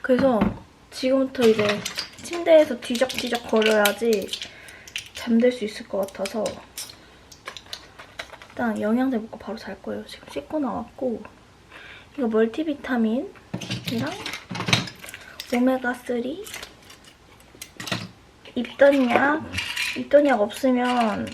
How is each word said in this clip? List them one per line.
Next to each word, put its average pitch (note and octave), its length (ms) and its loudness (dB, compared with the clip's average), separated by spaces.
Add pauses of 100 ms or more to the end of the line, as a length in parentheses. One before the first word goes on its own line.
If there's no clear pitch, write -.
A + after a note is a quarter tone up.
그래서 B3+ 380 4 (520)
지금부터 C4 520 0
이제 G#3+ 220 6 (580)
침대에서 D#4+ 560 4
뒤적뒤적 A#3+ 720 -2
거려야지 G#3+ 760 4 (880)
잠들 A#3+ 380 4
수 B3 140 -6
있을 A3 220 -10
것 G3 200 -4
같아서 G3+ 360 -6 (2000)
일단 A3+ 300 -4
영양제 A#3+ 380 2
먹고 A3 220 -8
바로 A#3 180 -10
잘 G3+ 240 -14
거예요. G#3 240 -10
지금 - 240 -18
씻고 D4 300 -6
나왔고 A#3 640 -4 (920)
이거 B3+ 100 0
멀티비타민이랑 A#3 1040 0 (2250)
오메가쓰리, B3+ 920 -2 (2000)
입덧약, C4+ 880 4 (540)
입덧약 C4+ 440 6
없으면 A#3+ 920 0